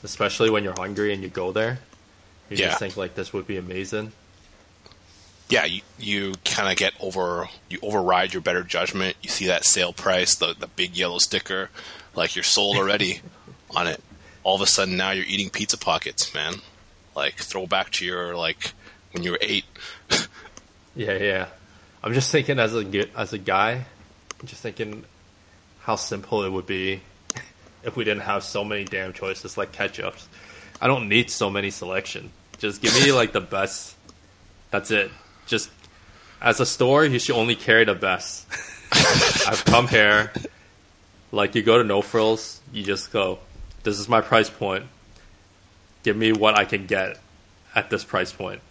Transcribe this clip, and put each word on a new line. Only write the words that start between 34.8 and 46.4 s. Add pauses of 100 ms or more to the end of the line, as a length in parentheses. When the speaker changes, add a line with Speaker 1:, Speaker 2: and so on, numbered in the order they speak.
Speaker 1:
it. (360)
Just, (720)
as
a
store,
you
should
only
carry
the
best. (460)
<laughs>
I've
come
here. (1000)
Like,
you
go
to
No
Frills, (140)
you
just
go, (440)
"This
is
my
price
point. (1200)
Give
me
what